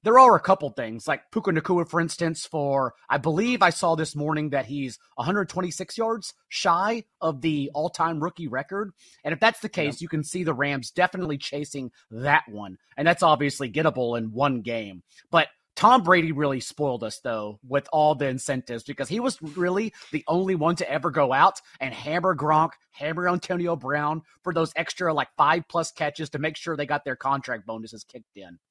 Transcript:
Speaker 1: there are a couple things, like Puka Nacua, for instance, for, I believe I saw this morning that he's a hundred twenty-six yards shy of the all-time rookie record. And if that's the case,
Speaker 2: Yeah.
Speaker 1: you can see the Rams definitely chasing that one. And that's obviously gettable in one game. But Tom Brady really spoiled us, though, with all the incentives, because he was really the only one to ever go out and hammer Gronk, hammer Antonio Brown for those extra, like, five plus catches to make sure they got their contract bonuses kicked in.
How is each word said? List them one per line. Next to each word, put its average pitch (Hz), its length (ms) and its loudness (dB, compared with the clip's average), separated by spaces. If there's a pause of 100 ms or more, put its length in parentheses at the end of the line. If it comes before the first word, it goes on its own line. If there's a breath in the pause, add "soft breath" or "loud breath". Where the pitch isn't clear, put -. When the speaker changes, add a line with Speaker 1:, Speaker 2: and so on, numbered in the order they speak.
Speaker 1:
there 233 180 8
are 240 160 12
a - 40 4
couple 190 300 2
things, 113 380 -8
like - 240 -4
Puka 202 180 0
Nacua, 170 380 0
for 170 120 0
instance, 165 460 -4
for, 139 480 0 (140 soft breath)
I 143 100 2
believe 185 420 0
I 180 100 8
saw 165 260 0
this 156 180 -4
morning 151 360 -2
that 131 160 -2
he's 131 340 -8 (180 soft breath)
a 120 60 -4
hundred 190 240 0
twenty-six 180 500 -6
yards 226 340 -4 (160)
shy 202 540 0 (180)
of 156 200 -2
the 143 340 0
all-time 160 480 -2
rookie 170 240 -6
record. 180 460 -6 (320 soft breath)
And 147 80 -2
if 151 80 -4
that's 226 180 4
the 220 100 -10
case, 147 320 -4
Speaker 2:
Yeah. 165 40 -8
Speaker 1:
you 160 40 -12
can 156 140 -2
see 180 220 -6
the 156 100 0
Rams 139 380 -4
definitely 180 460 0
chasing 143 520 -8 (220 soft breath)
that 139 340 2
one. 104 320 -14 (180 soft breath)
And 147 120 2
that's 170 160 2
obviously 143 440 2
gettable 127 480 0
in 113 140 -4
one 127 300 0
game. 107 420 -8 (300 soft breath)
But 160 160 4 (260)
Tom 233 300 6
Brady 165 260 4
really 139 300 -2
spoiled 127 420 -4
us, 107 160 -8
though, 107 480 -6
with 139 260 -2
all 151 220 4
the 139 140 -2
incentives, 127 560 -6
because 135 240 -8
he 196 100 -4
was 240 240 -4
really 180 500 -2 (200 loud breath)
the 151 160 -4
only 185 260 0
one 165 220 0
to - 120 -6
ever 143 220 -4
go 139 220 2
out 160 280 4 (200 loud breath)
and 131 120 -6
hammer 170 440 -2
Gronk, 156 360 2 (200)
hammer 165 360 -4
Antonio 175 460 -2
Brown 147 480 -2 (220 soft breath)
for 175 100 -4
those 160 220 0
extra, 165 360 -2
like, 143 240 -2
five 160 320 4
plus 165 220 -2
catches 151 400 -6
to 147 80 -8
make 156 180 -4
sure 165 200 -6
they 143 100 -4
got 147 180 -4
their 131 120 -6
contract 131 500 -4
bonuses 113 380 -12
kicked - 320 -20
in. 87 240 -18 (100)